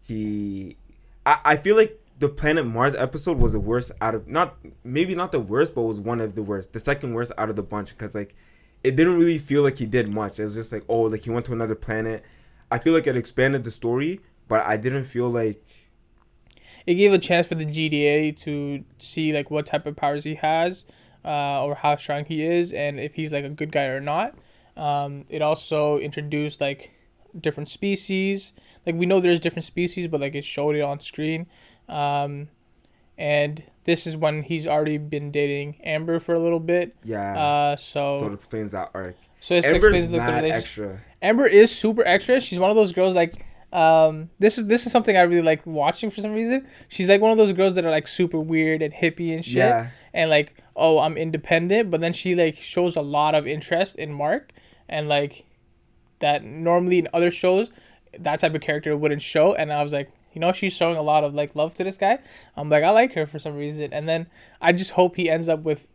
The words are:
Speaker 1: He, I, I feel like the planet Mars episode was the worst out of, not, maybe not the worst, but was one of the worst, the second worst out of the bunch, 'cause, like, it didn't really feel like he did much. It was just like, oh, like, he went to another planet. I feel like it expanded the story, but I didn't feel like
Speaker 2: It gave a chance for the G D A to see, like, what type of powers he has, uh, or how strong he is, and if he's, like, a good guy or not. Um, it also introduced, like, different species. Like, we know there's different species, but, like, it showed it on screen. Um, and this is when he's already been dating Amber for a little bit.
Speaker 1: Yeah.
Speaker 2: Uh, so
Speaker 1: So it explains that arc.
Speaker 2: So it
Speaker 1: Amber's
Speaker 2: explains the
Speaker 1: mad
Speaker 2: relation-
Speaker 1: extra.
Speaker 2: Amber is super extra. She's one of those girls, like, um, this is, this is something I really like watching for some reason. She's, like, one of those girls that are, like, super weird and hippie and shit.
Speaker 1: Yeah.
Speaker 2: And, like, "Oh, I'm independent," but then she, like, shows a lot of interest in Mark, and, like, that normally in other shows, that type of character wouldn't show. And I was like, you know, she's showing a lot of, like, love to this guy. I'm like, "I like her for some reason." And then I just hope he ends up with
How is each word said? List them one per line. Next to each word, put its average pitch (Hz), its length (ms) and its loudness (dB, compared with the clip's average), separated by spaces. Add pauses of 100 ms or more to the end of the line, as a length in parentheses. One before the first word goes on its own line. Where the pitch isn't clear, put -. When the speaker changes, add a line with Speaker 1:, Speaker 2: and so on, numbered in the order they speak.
Speaker 1:
He, 104 760 -8 (480)
I, - 180 4
I 247 140 6
feel 208 180 2
like 220 240 2 (200)
the 143 100 0
planet 151 340 0
Mars 120 300 0
episode 147 440 -4
was 123 140 6
the 107 80 -2
worst 117 400 -2
out 113 140 -2
of, 98 140 -8
not, 170 280 -2 (260)
maybe 160 320 -2
not 180 160 -4
the 147 100 -2
worst, 123 340 0
but 123 80 -2
was 113 180 -4
one 117 200 -4
of 107 160 -6
the 110 60 -6
worst, 98 300 -8
the 113 80 -10
second 139 320 -4
worst 117 240 -6
out 110 140 -4
of 101 60 -4
the 104 60 -6
bunch, 98 360 -10
'cause, 107 160 -12
like, 104 200 -10 (480)
it 131 140 2
didn't 170 220 4
really 170 200 4
feel 143 240 0
like 139 160 2
he 131 80 -4
did 107 280 0
much. 104 240 -6
It 107 60 -4
was 104 100 -6
just 113 180 -10
like, 107 160 -10
oh, 113 140 2
like, 110 220 0
he 120 60 -8
went 120 160 -4
to 127 60 -8
another 113 220 -4
planet. 110 480 -6 (480)
I 120 80 -2
feel 160 160 2
like 156 120 2
it 131 100 0
expanded 131 480 -2
the 113 60 -10
story, 139 500 -4 (260)
but 110 200 0
I 107 100 0
didn't 127 280 -4
feel 123 260 -4
like 113 320 -2 (1200)
Speaker 2:
It 175 100 4
gave 202 160 6
a 190 60 6
chance 175 300 2
for 180 60 -4
the 160 100 -6
G 156 240 -2
D 147 180 0
A 151 260 2
to 143 520 -8 (140)
see, 156 340 -4
like, 147 180 -4
what 151 160 -4
type 151 200 -4
of 151 100 -10
powers 147 280 -4
he 156 120 -6
has, 165 480 0 (400)
uh, 143 400 -2
or 143 120 -4
how 147 200 2
strong 147 300 -6
he 156 180 -4
is, 175 280 0
and 143 280 -4
if 147 140 -8
he's, 156 180 -6
like, 143 120 -4
a 143 40 -10
good 151 240 -8
guy 143 140 0
or 131 140 -4
not. 160 360 -4 (400)
Um, 143 540 -4
it 151 100 -6
also 151 580 0
introduced, 147 640 -6
like, 139 300 -6 (500)
different 147 300 -4
species. 196 840 -2 (320)
Like, 165 120 -4
we 175 100 0
know 190 140 4
there's 175 200 2
different 165 240 -4
species, 175 440 -4
but, 160 120 -4
like, 139 140 -6
it 143 100 -8
showed 151 320 -2
it 151 60 0
on 143 180 -4
screen. 160 460 -6 (420)
Um, 143 600 -4 (680)
and 147 460 0 (220)
this 170 220 0
is 160 100 -8
when 156 260 -2
he's 160 240 -6
already 151 320 0
been 147 320 -8
dating 143 540 -4
Amber 165 360 -2
for 170 140 -2
a 170 40 2
little 165 220 0
bit. 170 420 0
Speaker 1:
Yeah. 101 360 -6
Speaker 2:
Uh, 147 380 2
so 143 400 -4
Speaker 1:
So 139 100 -4
it 101 80 -8
explains 104 380 -10
that 92 200 -8
arc. 92 240 -10 (240)
Speaker 2:
So - 140 -2
it 175 100 4
Speaker 1:
Amber's 151 200 4
Speaker 2:
explains 170 260 4
the 170 80 -2
Speaker 1:
mad - 240 0
Speaker 2:
relation- 156 160 0
Speaker 1:
extra. 101 420 -10 (220)
Speaker 2:
Amber 233 240 4
is 208 280 10
super 220 320 2
extra. 196 340 4
She's 196 180 -4
one 185 120 4
of 214 60 4
those 208 160 4
girls, 185 220 2
like, 170 300 0 (280)
um, 160 680 6
this 214 200 4
is, 220 100 -4
this 240 180 2
is 233 60 -4
something 220 240 4
I 185 60 8
really 175 200 4
like 160 240 2
watching 160 440 -2
for 208 100 -12
some 214 120 -6
reason. 233 340 -2 (220)
She's, 180 200 -4
like, 196 120 8
one 220 120 6
of 220 60 4
those 208 140 6
girls 185 220 2
that 180 100 0
are, 165 60 2
like, 156 180 0
super 170 300 0
weird 160 440 0
and 147 120 -4
hippie 165 400 -2
and 165 100 -8
shit. - 120 -4
Speaker 1:
Yeah. 117 340 2 (220)
Speaker 2:
And, 160 180 0
like, 151 240 2 (220)
"Oh, 160 240 6
I'm 156 160 0
independent," 170 760 0
but 165 100 0
then 170 120 0
she, 180 240 -2
like, 165 200 2
shows 175 400 -2
a 156 60 -2
lot 147 320 0
of 151 140 2
interest 160 480 -4
in 147 160 -10
Mark, 151 400 -4 (360)
and, 151 200 -6
like, 143 360 -2 (760)
that 147 240 0
normally 170 560 2
in 175 120 -2
other 175 200 2
shows, 185 380 0 (460)
that 151 240 -4
type 160 140 0
of 156 60 -4
character 151 360 -2
wouldn't 147 260 -2
show. 165 320 2
And 151 180 -2
I 147 100 0
was 147 100 -4
like, 143 160 -4 (240)
you 160 80 -10
know, 170 120 2
she's 185 200 -2
showing 170 240 0
a 156 60 -4
lot 151 220 2
of, 143 100 -2
like, 147 220 -4
love 156 180 -2
to 185 100 -6
this 190 120 -6
guy. 214 240 2 (360)
I'm 147 120 -8
like, 151 160 4
"I 175 60 6
like 233 240 4
her 156 120 -2
for 147 140 -12
some 147 160 -10
reason." 147 360 -8
And 151 160 -8
then 165 200 -2 (320)
I 170 120 2
just 180 200 0
hope 180 240 2
he 175 120 0
ends 165 200 0
up 156 160 0
with 151 300 -4